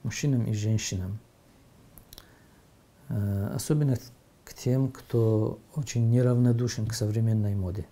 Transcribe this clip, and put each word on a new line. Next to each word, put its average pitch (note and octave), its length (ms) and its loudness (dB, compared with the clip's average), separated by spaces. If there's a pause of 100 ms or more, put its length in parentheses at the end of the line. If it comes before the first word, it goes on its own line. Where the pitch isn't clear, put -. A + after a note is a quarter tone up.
мужчинам B2 440 0
и A2+ 60 -2
женщинам, G#2 680 -2 (1900)
э, G2+ 460 -2
особенно D3 420 0 (480)
к - 80 -20
тем, C3 380 0
кто A2 720 0 (160)
очень A#2 340 0
неравнодушен A#2+ 800 2
к - 60 -4
современной G#2+ 600 0
моде. F#2+ 380 -4